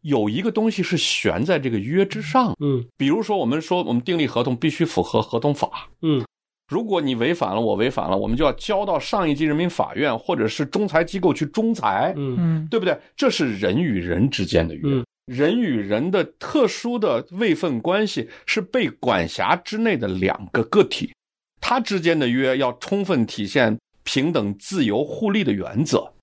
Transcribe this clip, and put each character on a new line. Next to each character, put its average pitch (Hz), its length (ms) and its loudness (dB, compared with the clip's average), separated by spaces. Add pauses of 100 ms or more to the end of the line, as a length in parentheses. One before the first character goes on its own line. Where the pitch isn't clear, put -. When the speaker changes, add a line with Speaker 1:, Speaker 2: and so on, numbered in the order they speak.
Speaker 1:
有 120 280 2
一 127 120 -2
个 214 100 0
东 220 200 0
西 196 100 -4
是 175 160 0
悬 - 460 0
在 165 160 0
这 131 100 -2
个 113 80 -2
约 151 280 0
之 214 160 -8
上。 240 380 0
Speaker 2:
嗯。 135 260 0 (120)
Speaker 1:
比 139 100 2
如 180 140 2
说 208 160 -2
我 170 80 0
们 143 160 0
说 180 220 0
我 - 80 -2
们 120 100 2
订 175 160 -2
立 151 80 2
合 120 180 0
同 127 120 0
必 151 140 0
须 156 160 0
符 - 180 0
合 110 180 0
合 113 180 -2
同 147 140 0
法。 - 360 -6 (120)
Speaker 2:
嗯。 147 220 2 (440)
Speaker 1:
如 190 180 -2
果 190 160 0
你 131 140 0
违 123 180 2
反 107 200 -2
了， 107 60 0
我 110 160 2
违 113 140 2
反 85 200 -4
了， 95 80 2
我 104 100 -2
们 117 80 0
就 151 100 2
要 139 80 4
交 208 320 -2
到 180 120 0
上 180 320 0
一 147 60 2
级 147 80 -2
人 151 120 2
民 175 140 0
法 - 260 -2
院 123 220 0
或 175 180 -2
者 110 120 0
是 139 180 -2
仲 202 220 -2
裁 160 160 2
机 185 160 -4
构 175 140 4
去 156 120 -2
仲 220 280 0
裁。 117 440 0
Speaker 2:
嗯。 135 200 -4
Speaker 3:
嗯。 160 320 0
Speaker 1:
对 233 80 -2
不 185 80 0
对？ 175 120 0 (180)
这 269 140 2
是 131 280 0
人 98 240 0
与 120 180 0
人 90 300 2
之 101 160 -2
间 82 220 2
的 80 80 -8
约。 - 80 -10
Speaker 2:
嗯。 135 220 0 (220)
Speaker 1:
人 147 340 0
与 208 80 0
人 113 420 0
的 185 140 2 (140)
特 262 280 2
殊 240 320 -4
的 180 320 0
位 185 240 2
分 147 240 -2
关 190 260 0
系 131 220 -4 (180)
是 - 140 0
被 185 300 0
管 98 360 0
辖 95 300 0
之 196 220 -8
内 220 180 2
的 117 120 -4
两 95 440 0
个 117 120 0
个 - 200 4
体， - 300 -4 (480)
他 - 180 0
之 202 220 -2
间 165 160 2
的 135 100 2
约 131 300 2
要 127 160 0
充 202 320 -2
分 147 200 2
体 101 200 -6
现 110 320 2 (260)
平 143 300 0
等、 104 260 0
自 185 240 -2
由、 113 220 2
互 202 260 -2
利 214 100 2
的 127 120 2
原 101 320 -2
则。 - 260 0 (120)